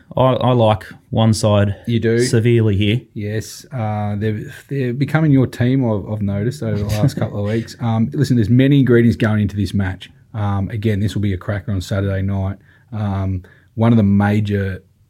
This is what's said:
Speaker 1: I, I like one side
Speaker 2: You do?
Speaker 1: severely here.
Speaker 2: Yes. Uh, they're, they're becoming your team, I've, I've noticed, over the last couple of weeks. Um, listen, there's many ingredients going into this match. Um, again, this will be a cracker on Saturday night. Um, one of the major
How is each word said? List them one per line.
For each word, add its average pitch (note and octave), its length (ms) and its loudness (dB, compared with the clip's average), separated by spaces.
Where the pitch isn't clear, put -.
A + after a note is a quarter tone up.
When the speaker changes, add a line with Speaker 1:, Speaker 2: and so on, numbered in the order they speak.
Speaker 1:
I, - 60 2
I B2 180 0
like A2+ 340 2
one A2 240 2
side G2+ 420 2
Speaker 2:
You A#2 120 0
do? A2+ 200 2
Speaker 1:
severely A#2 560 2
here. G#2 260 0
Speaker 2:
Yes. G#2 560 -8
Uh, G#2+ 480 -4
they're, G#2+ 340 -4
they're B2+ 260 -4
becoming D3 380 2
your C3 160 4
team, B2+ 420 0
I've, G#2 180 -2
I've G#2+ 140 -6
noticed, G2+ 400 -4
over A2 160 -4
the G2+ 80 -2
last G#2+ 320 0
couple G#2 220 -4
of G2+ 120 -2
weeks. A2+ 280 -4
Um, A2+ 340 0
listen, C3+ 220 0
there's G#2+ 140 2
many C3+ 320 4
ingredients A#2+ 360 4
going G#2+ 240 0
into G2+ 140 -2
this G2+ 180 -2
match. F#2 380 -4
Um, G2+ 340 -4
again, G#2 300 -2
this G#2 160 -2
will G2+ 80 -2
be G2+ 100 0
a F2+ 40 -4
cracker G2+ 340 -6
on F#2+ 100 -2
Saturday G2 400 -2
night. G2 360 -4
Um, G2 500 -4
one A2+ 180 2
of A#2 60 4
the A2 60 4
major G2+ 800 0